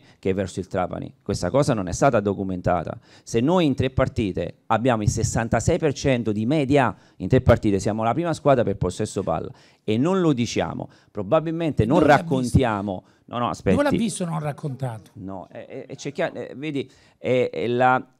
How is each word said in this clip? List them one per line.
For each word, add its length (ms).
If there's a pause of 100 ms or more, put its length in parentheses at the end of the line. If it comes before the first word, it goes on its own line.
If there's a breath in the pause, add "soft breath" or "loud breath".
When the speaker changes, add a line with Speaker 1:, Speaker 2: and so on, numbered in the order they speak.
(180 soft breath)
Speaker 1:
che 160
verso 260
il 60
Trapani. 560
Questa 300
cosa 240
non 120
è 40
stata 280
documentata. 800 (220 soft breath)
Se 200
noi 260
in 80
tre 160
partite 720
abbiamo 380
il 60
sessantasei 680
per 160
cento 380
di 160
media 500 (200 soft breath)
in 100
tre 140
partite, 380
siamo 220
la 120
prima 200
squadra 300
per 120
possesso 460
palla 300 (320 soft breath)
e 160
non 200
lo 140
diciamo, 560 (220 soft breath)
probabilmente 760
non 140
Speaker 2:
Dove 100
l'ha 80
Speaker 1:
raccontiamo. 880
Speaker 2:
visto? 120 (120)
Speaker 1:
No, 80
no, 120
aspetti. 260
Speaker 2:
Dove 160
l'ha 40
visto 300
non 140
raccontato? 760
Speaker 1:
No, 360
è, 160
è, 180
è, 100
c'è 160
chiaro, 220
è, 220
vedi, 340 (300 soft breath)
è, 340
è 140
la 360 (160)